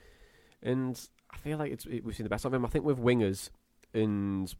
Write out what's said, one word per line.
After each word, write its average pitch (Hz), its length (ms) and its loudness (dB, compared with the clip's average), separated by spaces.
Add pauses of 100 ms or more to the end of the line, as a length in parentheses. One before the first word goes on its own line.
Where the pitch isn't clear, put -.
(640)
and 127 380 -2 (300)
I - 80 -16
feel 151 180 -6
like 151 160 -4
it's, - 140 -10
it, 117 180 -6
we've 110 120 -6
seen 113 80 -6
the 104 60 -4
best 104 140 -2
of 127 80 -2
him. 123 140 2
I - 20 -2
think - 160 0
with 143 140 2
wingers 117 500 4 (460)
and 101 640 0